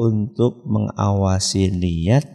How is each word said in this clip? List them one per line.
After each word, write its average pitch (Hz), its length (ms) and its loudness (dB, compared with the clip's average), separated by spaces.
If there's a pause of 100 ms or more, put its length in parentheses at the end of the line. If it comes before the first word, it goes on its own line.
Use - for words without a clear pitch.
untuk 113 640 0
mengawasi 101 1080 0
niat 90 500 0 (100)